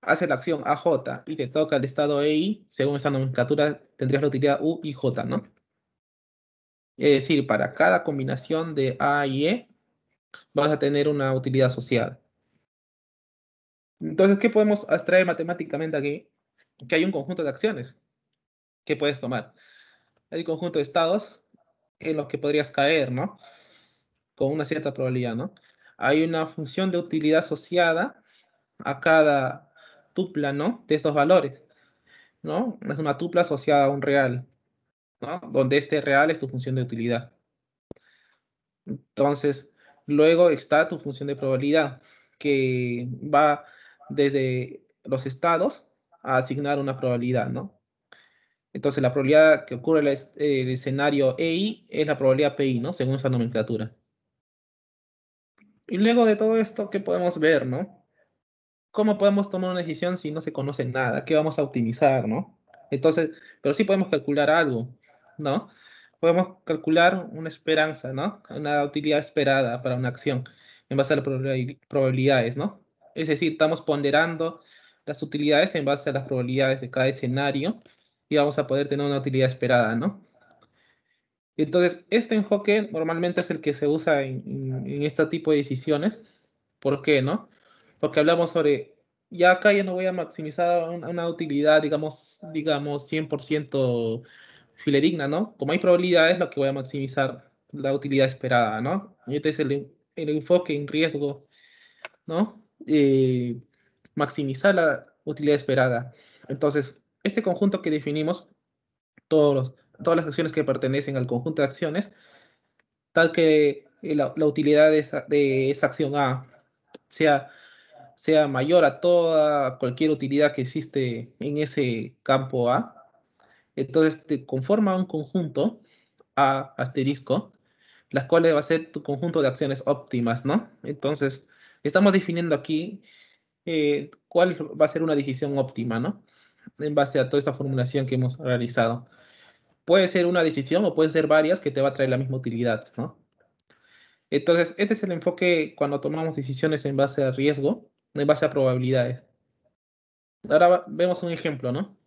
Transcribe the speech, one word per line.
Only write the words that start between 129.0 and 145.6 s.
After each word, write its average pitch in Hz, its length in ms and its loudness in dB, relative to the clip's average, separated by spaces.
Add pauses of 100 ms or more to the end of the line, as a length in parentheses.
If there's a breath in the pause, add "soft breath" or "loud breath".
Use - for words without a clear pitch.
conjunto 151 400 -2
de 135 60 4
acciones 135 360 -4
óptimas, 127 600 -2
¿no? 180 220 0 (140)
Entonces, 143 640 -4 (360 soft breath)
estamos 190 280 6
definiendo 170 440 0
aquí, 160 480 -6 (640 soft breath)
eh, 147 440 0 (180)
cuál 175 320 2
va 151 260 2
a 151 40 2
ser 165 140 -2
una 160 100 0
decisión 139 460 -2
óptima, 117 400 -4
¿no? 160 240 -6 (560 loud breath)
En 147 160 -4
base 139 240 0
a 127 100 0
toda 147 80 0
esta 139 160 -2
formulación 131 540 -2
que 127 80 -2
hemos 127 240 -2
realizado. 120 640 -2 (800 soft breath)
Puede 185 220 4
ser 185 180 0
una 175 160 2
decisión 160 440 0
o 151 100 -2
pueden 156 160 2
ser 160 160 0
varias 156 320 4
que 147 100 -4
te 135 120 -4
va 139 80 2
a 135 40 -6
traer 135 160 -2
la 127 80 0
misma 131 200 -4
utilidad, 117 600 -4
¿no? 131 220 -10 (1120 soft breath)
Entonces, 165 480 2
este 208 160 0
es 214 80 -8
el 185 80 -4
enfoque 175 640 0